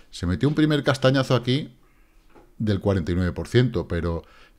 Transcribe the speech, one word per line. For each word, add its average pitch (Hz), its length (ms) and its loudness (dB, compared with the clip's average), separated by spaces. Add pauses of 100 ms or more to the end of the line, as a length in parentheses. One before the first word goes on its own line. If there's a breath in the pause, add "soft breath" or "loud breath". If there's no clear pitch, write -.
(120)
Se - 140 -8
metió 131 240 0
un 151 60 -4
primer 151 280 2
castañazo 131 520 2
aquí 127 420 -2 (800 soft breath)
del 107 220 0
cuarenta 95 320 0
y 87 40 0
nueve 90 160 0
por 85 160 -8
ciento, 113 400 2
pero 85 360 -4 (360 soft breath)